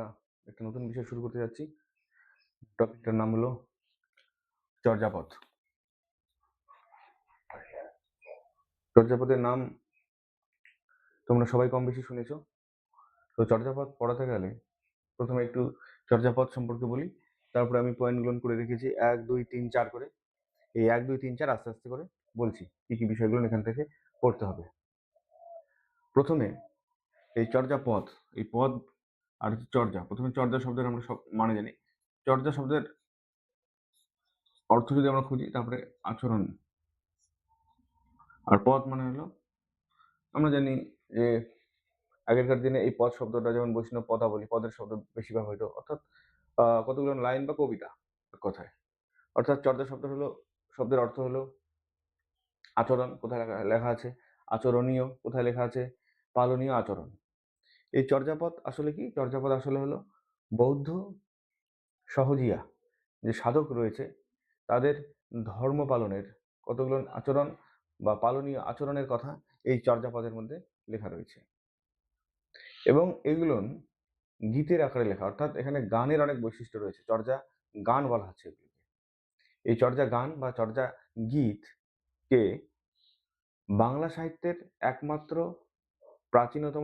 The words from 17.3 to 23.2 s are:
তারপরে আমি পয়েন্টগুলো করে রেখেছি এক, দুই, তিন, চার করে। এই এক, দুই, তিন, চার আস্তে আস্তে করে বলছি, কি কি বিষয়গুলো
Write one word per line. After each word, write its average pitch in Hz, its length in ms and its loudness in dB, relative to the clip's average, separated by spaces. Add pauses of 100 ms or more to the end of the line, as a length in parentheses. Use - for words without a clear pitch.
তারপরে 123 240 2
আমি 123 140 2
পয়েন্টগুলো 123 460 0
করে 120 160 0
রেখেছি 117 400 -2
এক, 120 300 4
দুই, 123 180 0
তিন, 123 260 -6
চার 117 200 0
করে। 127 180 -12 (680)
এই 113 140 4
এক, 117 180 4
দুই, 135 100 -2
তিন, 131 180 -6
চার - 140 -2
আস্তে 117 200 -2
আস্তে - 200 -14
করে 135 140 -10 (340)
বলছি, 113 280 -2
কি - 320 -12
কি 117 80 0
বিষয়গুলো 110 400 2